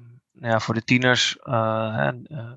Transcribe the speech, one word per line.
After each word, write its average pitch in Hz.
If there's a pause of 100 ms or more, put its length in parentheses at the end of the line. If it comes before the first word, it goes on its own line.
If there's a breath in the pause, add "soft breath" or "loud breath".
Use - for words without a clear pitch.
(320)
nou 117
ja, 110
voor 117
de 113
tieners, 123
eh, 110
hè, 131
eh, 117